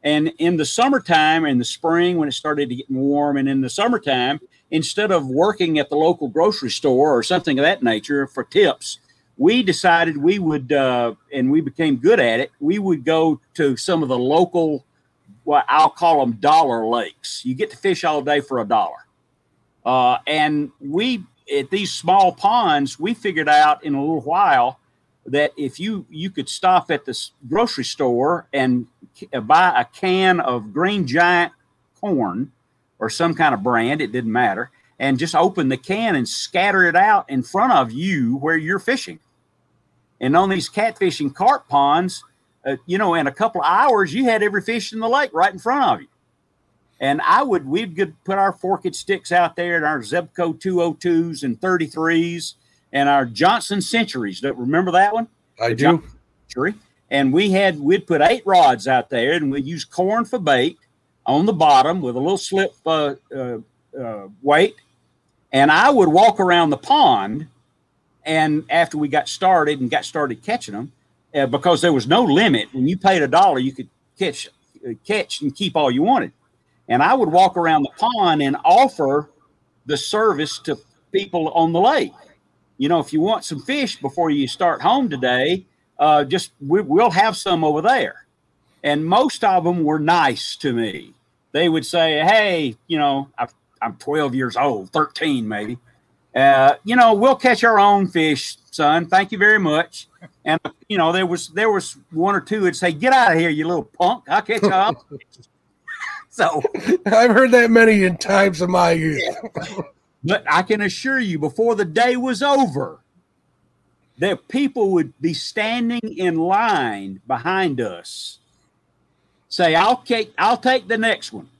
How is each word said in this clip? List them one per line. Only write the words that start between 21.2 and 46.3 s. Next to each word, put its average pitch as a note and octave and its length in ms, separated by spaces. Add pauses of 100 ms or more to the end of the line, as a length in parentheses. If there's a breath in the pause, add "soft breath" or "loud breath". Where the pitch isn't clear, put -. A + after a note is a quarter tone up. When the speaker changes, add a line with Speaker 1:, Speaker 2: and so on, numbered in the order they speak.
Speaker 1:
at C#3 160
these G3 220
small F#3 400
ponds, F#3 680
we G3+ 140
figured D#3+ 360
out D3+ 340
in D3 120
a C#3 40
little D3+ 220
while D3 580 (460)
that C#3+ 320
if C#3 220
you, G3+ 300
you E3 200
could C#3+ 180
stop F#3 420
at D3+ 140
this - 280 (180)
grocery G3 340
store C3+ 680
and B2+ 340 (260)
c-, - 200
uh, B2 80
buy D#3+ 380
a A#2+ 40
can F#3 560
of A2+ 320
Green F3+ 340
Giant F3 460 (480)
corn C3 500 (480)
or A2 120
some E3 260
kind D#3 180
of G2+ 80
brand, A#2+ 400
it A2 120
didn't A#2 180
matter, A2+ 400 (280)
and C3 200
just E3 160
open E3 320
the C3 80
can G3+ 400
and B2 140
scatter F#3 560
it E3 100
out G3+ 340
in C3 140
front A3+ 300
of B2+ 180
you C3+ 460
where D#3+ 180
you're E3 240
fishing. A#3 400 (1000)
And C3 140
on F#3+ 140
these F#3+ 200
catfish G3+ 500
and C#3+ 160
carp C4 320
ponds, D3 560 (420)
uh, C3+ 200
you F3+ 120
know, G3 160
in D3+ 140
a C3 40
couple A3+ 300
of C#3+ 60
hours, G3+ 460
you B3+ 120
had A3 160
every G3+ 200
fish A3 320
in A3 60
the A3+ 100
lake C#4 240
right F#3 180
in F#3+ 80
front C4 320
of G2+ 100
you. - 60 (920)